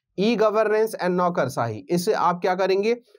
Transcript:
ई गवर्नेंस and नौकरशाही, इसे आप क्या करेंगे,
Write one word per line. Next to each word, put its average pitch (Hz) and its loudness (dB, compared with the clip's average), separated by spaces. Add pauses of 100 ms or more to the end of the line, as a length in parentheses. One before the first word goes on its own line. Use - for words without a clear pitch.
(180)
ई 220 2
गवर्नेंस 214 2
and 180 -2
नौकरशाही, 151 -2
इसे 175 0
आप 175 0
क्या 185 0
करेंगे, 190 0 (240)